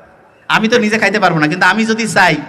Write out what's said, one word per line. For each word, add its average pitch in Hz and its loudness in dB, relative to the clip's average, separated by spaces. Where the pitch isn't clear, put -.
আমি 196 0
তো 240 2
নিজে 214 -2
খাইতে 202 0
পারবো 170 0
না, 151 2
কিন্তু 180 0
আমি 208 2
যদি 220 -4
চাই, 180 2